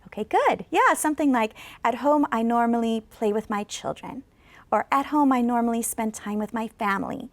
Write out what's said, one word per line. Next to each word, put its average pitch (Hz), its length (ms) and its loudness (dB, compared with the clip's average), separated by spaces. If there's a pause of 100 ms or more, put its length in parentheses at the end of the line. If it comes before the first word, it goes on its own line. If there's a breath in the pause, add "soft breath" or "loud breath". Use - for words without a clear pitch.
okay, - 180 -10
good. 403 460 0
Yeah, 392 240 4
something 302 380 0
like, 220 220 2 (300 loud breath)
At 240 120 0
home, 285 340 4
I 226 120 0
normally 233 680 2
play 214 220 -2
with 220 180 -2
my 208 140 -2
children. - 580 -10 (480 soft breath)
Or, - 200 0
At 277 160 2
home, 285 260 4
I 254 80 2
normally 233 420 0
spend 220 320 -4
time 208 240 -8
with 214 140 -6
my 233 160 -6
family. - 640 -4